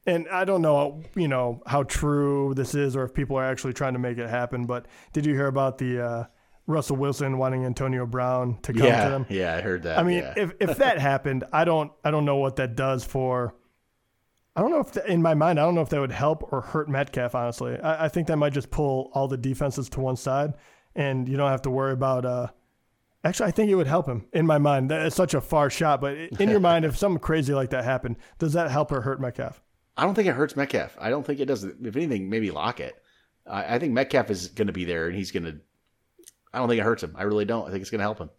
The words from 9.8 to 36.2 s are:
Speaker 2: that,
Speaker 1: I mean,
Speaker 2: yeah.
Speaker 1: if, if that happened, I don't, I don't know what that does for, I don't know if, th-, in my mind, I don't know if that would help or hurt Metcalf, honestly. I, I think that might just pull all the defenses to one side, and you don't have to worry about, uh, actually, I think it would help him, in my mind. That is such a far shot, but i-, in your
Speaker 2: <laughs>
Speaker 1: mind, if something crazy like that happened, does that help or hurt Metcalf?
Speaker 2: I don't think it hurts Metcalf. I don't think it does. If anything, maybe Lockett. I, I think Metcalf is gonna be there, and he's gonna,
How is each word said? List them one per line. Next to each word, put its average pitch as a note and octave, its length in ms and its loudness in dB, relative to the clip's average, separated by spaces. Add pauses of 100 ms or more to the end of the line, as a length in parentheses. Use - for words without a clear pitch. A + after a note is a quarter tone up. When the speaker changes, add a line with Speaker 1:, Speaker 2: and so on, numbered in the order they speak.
Speaker 2:
that, E2 160 0
Speaker 1:
I E3 60 4
mean, F3 160 2
Speaker 2:
yeah. C3+ 160 -8
Speaker 1:
if, G3 240 -2
if E3+ 180 0
that B3 200 4
happened, C3+ 540 0
I D#3+ 120 4
don't, D#3+ 260 2 (140)
I D3+ 80 4
don't D3+ 120 2
know C#3+ 120 2
what C3+ 200 0
that B2+ 200 -2
does C3+ 280 0
for, B2+ 500 -2 (1000)
I - 40 0
don't A#3+ 100 4
know D#4 100 2
if, - 120 -6
th-, G3 140 -4
in F3 140 4
my D#3+ 140 4
mind, D#3 240 4
I D3 60 4
don't F3 100 4
know E3+ 80 2
if D3 60 -2
that D3 120 0
would C3 120 -2
help D3 400 -2
or C3 80 -2
hurt D3+ 280 -4
Metcalf, C#3 460 -2
honestly. B2 440 -4
I, D#3+ 260 0
I D3+ 40 0
think E3 200 -2
that D#3+ 80 2
might D3 160 2
just C#3 180 -4
pull C3+ 420 0
all C3+ 140 0
the C3 100 -4
defenses C3 540 -4
to C3 100 -6
one C3 160 -2
side, C#3+ 380 -2 (400)
and C3 340 -2
you C3+ 80 -2
don't C#3+ 140 2
have C3+ 120 0
to C#3 80 -2
worry C3+ 220 0
about, C3 320 0
uh, B2 220 -2 (800)
actually, F#3+ 240 0
I - 20 2
think G#3+ 200 2
it F#3+ 40 6
would E3 140 4
help D#3+ 180 2
him, A#2+ 260 -6
in E3 140 4
my D#3 120 6
mind. C#3+ 340 4
That D#3+ 120 -2
is D#3+ 100 0
such F3+ 200 2
a C3+ 60 2
far D3 300 2
shot, D3+ 300 2
but C#3 160 -2
i-, E3 120 -10 (100)
in G3+ 100 4
your G#3+ 120 6
Speaker 2:
<laughs> F3 100 6
Speaker 1:
mind, E3 140 4
if D3 120 0
something F#3+ 240 2
crazy D3+ 320 0
like C3+ 180 0
that B2+ 140 -2
happened, B2+ 320 -2 (220)
does D#3 140 0
that E3 180 0
help D3 220 0
or C3+ 100 -2
hurt C3+ 180 -4
Metcalf? B2 400 -6 (360)
Speaker 2:
I C#3+ 80 2
don't F#3+ 100 2
think G3 140 4
it C3+ 60 2
hurts C#3+ 220 0
Metcalf. C3+ 440 -2
I A2 100 -2
don't C#3+ 160 -2
think C#3+ 140 -4
it C3 60 0
does. A#2+ 180 -2
If G#2+ 320 -8
anything, A#2 340 -2
maybe G#2+ 200 0
Lockett. D2+ 440 -6 (520)
I, G2 280 -4
I A#2+ 40 2
think D3+ 140 0
Metcalf A2+ 380 2
is F2 180 -4
gonna G2+ 240 -2
be F2+ 120 -6
there, E2+ 240 -2
and F2+ 80 -6
he's G2 160 -6
gonna, E2 240 -6 (960)